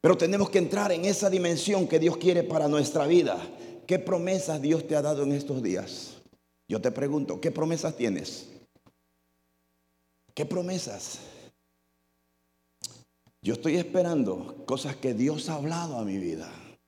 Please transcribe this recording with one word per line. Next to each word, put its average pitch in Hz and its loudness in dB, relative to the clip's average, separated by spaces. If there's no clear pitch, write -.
Pero 175 6
tenemos 190 2
que 202 2
entrar 190 0
en 170 -2
esa 202 2
dimensión 180 2
que 165 4
Dios 160 4
quiere 170 4
para 151 2
nuestra 147 2
vida. 151 6
¿Qué 185 2
promesas 175 -2
Dios 156 2
te 156 -2
ha 147 2
dado 147 0
en 139 2
estos 139 -2
días? - -4
Yo 107 0
te 123 0
pregunto, 143 -2
¿qué 165 0
promesas 156 -2
tienes? 95 -2
¿Qué 151 -2
promesas? 180 -6
Yo 107 0
estoy 160 0
esperando 160 0
cosas 135 -4
que - -2
Dios 151 0
ha 160 -4
hablado 160 -4
a 110 -4
mi 98 -4
vida. 82 -6